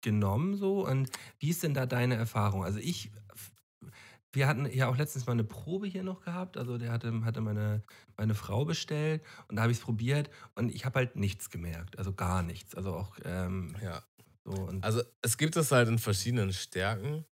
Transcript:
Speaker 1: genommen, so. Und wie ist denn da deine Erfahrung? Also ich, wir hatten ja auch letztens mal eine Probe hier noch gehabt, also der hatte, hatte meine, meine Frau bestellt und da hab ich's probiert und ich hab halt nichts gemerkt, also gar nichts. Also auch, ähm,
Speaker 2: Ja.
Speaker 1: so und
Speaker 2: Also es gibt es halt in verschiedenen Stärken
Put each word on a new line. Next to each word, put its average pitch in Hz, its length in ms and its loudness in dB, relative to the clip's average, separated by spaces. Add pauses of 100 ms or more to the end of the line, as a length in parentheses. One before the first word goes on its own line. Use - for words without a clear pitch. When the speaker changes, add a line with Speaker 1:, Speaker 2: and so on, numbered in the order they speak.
Speaker 1:
genommen, 107 520 4
so. 196 300 2
Und 135 240 2 (300)
wie 147 100 2
ist 175 120 0
denn 151 120 2
da 131 120 0
deine 123 280 4
Erfahrung? 104 500 2
Also 101 140 0
ich, 160 320 -4 (1200)
wir 135 140 4
hatten 143 240 2
ja 131 160 2
auch 123 80 2
letztens 139 300 -2
mal 123 60 0
eine 113 120 4
Probe 185 420 -6
hier 185 180 -4
noch 185 180 -6
gehabt, 180 340 -6
also 123 220 -4
der 117 140 -2
hatte, 113 320 0
hatte 110 160 0
meine, 104 420 0 (340)
meine 107 180 2
Frau 107 300 0
bestellt 156 580 0 (260)
und - 80 -4
da 110 60 4
hab 117 80 6
ich's 117 100 2
probiert 123 500 0 (240)
und 117 200 0
ich - 100 -10
hab 131 100 -2
halt 127 220 2
nichts 98 340 0
gemerkt, 85 480 -8
also 95 140 -2
gar 90 300 2
nichts. 85 320 -6
Also 95 200 -4
auch, 92 300 -6
ähm, 90 580 -2
Speaker 2:
Ja. 87 200 -6 (420)
Speaker 1:
so - 100 -6
und 95 300 -4
Speaker 2:
Also 110 180 2 (180)
es 120 180 0
gibt 160 180 2
es 160 140 4
halt 120 180 8
in 113 100 4
verschiedenen 107 540 2
Stärken 107 720 -2 (100)